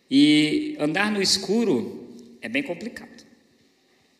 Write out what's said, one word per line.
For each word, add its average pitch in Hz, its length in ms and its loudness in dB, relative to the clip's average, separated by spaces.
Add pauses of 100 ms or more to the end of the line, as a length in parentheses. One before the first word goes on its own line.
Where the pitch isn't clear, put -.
E 151 680 4
andar 170 320 -2
no 202 100 -2
escuro 190 880 -2 (320)
é 117 80 -10
bem 131 140 -2
complicado. - 640 -12 (920)